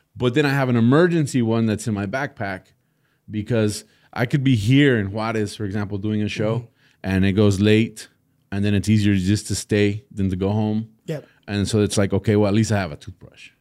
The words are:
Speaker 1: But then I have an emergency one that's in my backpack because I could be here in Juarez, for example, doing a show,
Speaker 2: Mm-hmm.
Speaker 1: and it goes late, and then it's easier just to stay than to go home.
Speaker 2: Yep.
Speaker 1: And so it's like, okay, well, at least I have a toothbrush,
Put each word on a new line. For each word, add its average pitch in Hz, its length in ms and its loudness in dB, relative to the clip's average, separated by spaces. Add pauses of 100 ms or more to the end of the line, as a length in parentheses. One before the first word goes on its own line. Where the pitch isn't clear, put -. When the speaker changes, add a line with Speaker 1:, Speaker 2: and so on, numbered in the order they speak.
(180)
Speaker 1:
But 120 160 0
then 147 120 2
I 139 40 0
have 135 180 -2
an 120 80 2
emergency 143 680 4
one 113 240 0
that's 107 220 -2
in 110 60 -2
my 101 120 -4
backpack 101 680 -8 (560)
because 107 560 -2 (260)
I 120 140 -4
could 135 180 -2
be 135 140 4
here 131 420 4
in 98 140 -4
Juarez, 110 420 -4
for 110 100 -10
example, 101 320 -6
doing 107 240 -2
a 104 60 -2
show, 107 320 -2
Speaker 2:
Mm-hmm. 120 80 -10 (360)
Speaker 1:
and 95 220 2
it 98 80 2
goes 101 280 4
late, 107 480 2 (420)
and 101 140 -4
then 104 80 2
it's 98 160 0
easier 104 260 4
just 98 320 0
to 104 80 -6
stay 104 560 0
than 98 180 -4
to 92 60 -2
go 95 160 -2
home. 107 380 -2 (160)
Speaker 2:
Yep. 151 200 -10 (220)
Speaker 1:
And 101 200 -2
so 107 140 0
it's 101 160 0
like, 98 160 0
okay, 101 220 0
well, 104 140 2
at 98 40 0
least 110 200 2
I 104 60 2
have 87 120 -6
a 73 60 -12
toothbrush, - 640 -20